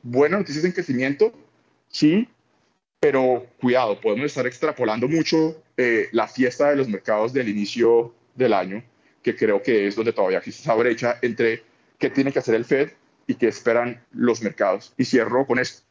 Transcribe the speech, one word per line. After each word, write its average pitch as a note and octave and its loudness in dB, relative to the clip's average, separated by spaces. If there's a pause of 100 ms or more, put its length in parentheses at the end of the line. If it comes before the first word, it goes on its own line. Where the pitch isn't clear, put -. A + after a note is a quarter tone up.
Buenas D3 2
noticias D3+ -4
en F3+ 0
crecimiento, C#3+ -2 (560)
sí. F3 2 (720)
Pero C3 2 (140)
cuidado, B2 2
podemos A2 -2
estar C3 -4
extrapolando B2 -2
mucho, D#3+ 0 (140)
eh, A#2 0
la A2 2
fiesta B2+ 0
de D3 2
los C3 -2
mercados A2 -2
del B2+ -2
inicio A#2 0 (180)
del B2 0
año, F#2+ -4 (400)
que A#2 -2
creo G#2 0
que G#2 0
es G#2 -4
donde A2+ -2
todavía F#2+ 0
existe A#2+ -8
esa B2 -2
brecha A#2+ 0
entre A2+ -2 (360)
qué C3+ 0
tiene C3+ 0
que C#3 -2
hacer A2+ 0
el A#2 0
Fed C#3+ 0 (360)
y B2 -2
qué A2+ 2
esperan A#2+ -2 (120)
los A#2 0
mercados. G2+ -2
Y C3 0
cierro B2 2
con B2 0
esto. - -6